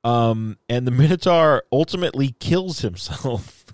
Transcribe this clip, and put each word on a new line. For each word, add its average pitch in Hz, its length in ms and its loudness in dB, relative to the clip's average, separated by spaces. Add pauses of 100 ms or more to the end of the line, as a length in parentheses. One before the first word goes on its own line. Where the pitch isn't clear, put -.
Um, 113 540 0 (120)
and 123 160 -2
the 123 60 0
Minotaur 156 800 4
ultimately 139 680 -2
kills 180 400 -2
himself 110 960 -8